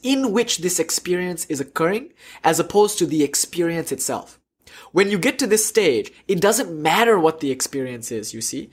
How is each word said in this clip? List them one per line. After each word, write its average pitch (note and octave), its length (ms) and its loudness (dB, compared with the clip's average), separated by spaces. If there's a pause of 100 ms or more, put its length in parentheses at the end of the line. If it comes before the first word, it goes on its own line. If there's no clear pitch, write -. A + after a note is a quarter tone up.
in C4+ 300 0
which G#3 260 0
this E3+ 200 -2
experience F3 680 -2
is C#3 140 -4
occurring F#3 520 -2 (320)
as D#3+ 160 2
opposed G#3 380 2
to E3+ 80 2
the D3+ 180 0
experience E3+ 640 -2
itself. - 480 -6 (540)
When G3 180 4
you G3+ 80 2
get C4+ 220 0
to C4+ 60 2
this G#3+ 200 2
stage, C#3 460 2 (160)
it F#3 120 0
doesn't G3 400 2
matter G3+ 380 4
what D#3+ 220 2
the C#3+ 100 -2
experience B2+ 600 -6
is, G#2+ 200 -8
you A2+ 80 -12
see. C3 320 -8